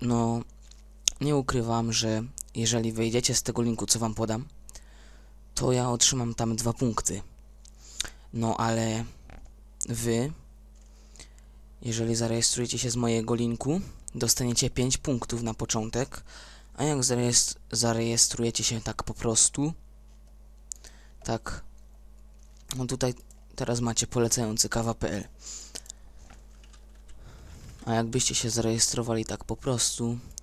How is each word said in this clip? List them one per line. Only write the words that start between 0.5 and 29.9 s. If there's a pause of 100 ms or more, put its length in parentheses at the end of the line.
nie
ukrywam,
że (320)
jeżeli
wejdziecie
z
tego
linku,
co
wam
podam, (1120)
to
ja
otrzymam
tam
dwa
punkty. (1120)
No,
ale (840)
wy, (1500)
jeżeli
zarejestrujecie
się
z
mojego
linku, (340)
dostaniecie
pięć
punktów
na
początek, (500)
a
jak
zarejestr-, (160)
zarejestrujecie
się
tak
po
prostu, (1500)
tak, (1120)
no
tutaj (420)
teraz
macie
polecający
kawa
pe
el. (2500)
A
jakbyście
się
zarejestrowali
tak
po
prostu, (260)